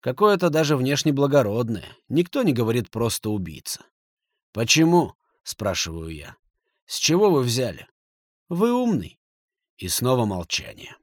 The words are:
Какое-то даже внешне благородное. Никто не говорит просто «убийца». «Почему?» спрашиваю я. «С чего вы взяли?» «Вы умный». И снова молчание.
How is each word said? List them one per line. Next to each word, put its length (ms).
Какое-то 500
даже 260
внешне 360
благородное. 760
Никто 340
не 100
говорит 380
просто 400
«убийца». 540
«Почему?» 640
спрашиваю 640
я. 280
«С 100
чего 340
вы 120
взяли?» 440
«Вы 240
умный». 480
И 100
снова 380
молчание. 800